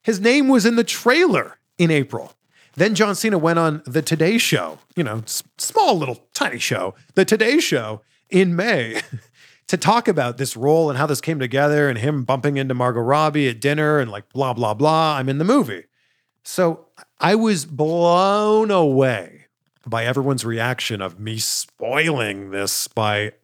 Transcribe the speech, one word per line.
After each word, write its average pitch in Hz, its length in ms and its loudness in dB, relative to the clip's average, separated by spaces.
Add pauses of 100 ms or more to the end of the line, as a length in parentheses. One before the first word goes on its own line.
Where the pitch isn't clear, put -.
His 208 180 -2
name 262 300 2
was 233 160 4
in 233 100 4
the 233 80 2
trailer 254 760 0 (180)
in 170 120 4
April. 135 440 -2 (420)
Then 196 200 2
John 202 200 2
Cena 208 220 0
went 165 220 2
on 156 260 0
the 143 160 -2
Today 165 360 0
Show, 87 420 -2 (160)
you 175 100 -2
know, 110 140 -6
s-, - 240 -10 (140)
small 330 400 2
little 127 360 -6
tiny 139 260 -4
show, 98 360 -4 (200)
the 190 80 4
Today 220 360 2
Show 110 420 -2 (280)
in 180 260 4
May 143 500 -2
<laughs> - 60 -16 (560)
to 185 100 0
talk 233 300 2
about 127 300 0
this 135 180 -6
role 151 340 2
and 127 80 -4
how 147 80 0
this 143 160 -2
came 160 180 -4
together 143 500 2
and 120 80 -2
him 135 260 -2
bumping 139 340 -2
into 135 160 -2
Margot 123 280 -2
Robbie 147 480 2
at 110 120 -6
dinner 151 380 0
and, 117 100 -2
like, 101 200 -14
blah, 131 240 -2
blah, 110 200 -2
blah, 151 440 2
"I'm 131 120 -2
in 135 80 -2
the 160 80 0
movie." 175 400 0 (580)
So 165 440 -2 (320)
I 185 160 4
was 208 300 0
blown 185 1040 2
away 131 760 0 (380)
by 113 200 -4
everyone's 131 400 -2
reaction 117 560 -4
of 92 180 -8
me 110 180 -8
spoiling 110 1120 -4
this 98 360 -4
by 104 460 -2 (100)